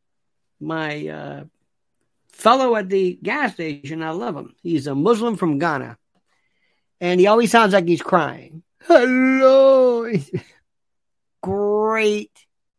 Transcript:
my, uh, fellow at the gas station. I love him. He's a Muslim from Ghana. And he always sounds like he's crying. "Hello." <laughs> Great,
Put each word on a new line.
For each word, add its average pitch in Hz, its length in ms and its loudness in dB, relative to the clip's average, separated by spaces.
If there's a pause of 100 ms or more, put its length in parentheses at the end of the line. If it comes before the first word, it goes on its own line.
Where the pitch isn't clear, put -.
(580)
my, 151 480 -8
uh, 147 380 -14 (880)
fellow 247 420 0
at 202 140 -4
the 190 340 -2
gas 240 320 -6
station. 156 480 -10
I 160 80 -8
love 185 260 -8
him. - 260 -16
He's 156 240 -4
a 139 80 -6
Muslim 214 420 0
from 156 220 -2
Ghana. 135 400 -6 (1000)
And 180 200 0
he 190 60 6
always 220 240 4
sounds 220 220 4
like 190 140 2
he's 170 160 0
crying. 139 600 -4 (200)
"Hello." 262 1300 4 (680)
<laughs> - 680 -20
Great, 208 880 -2 (480)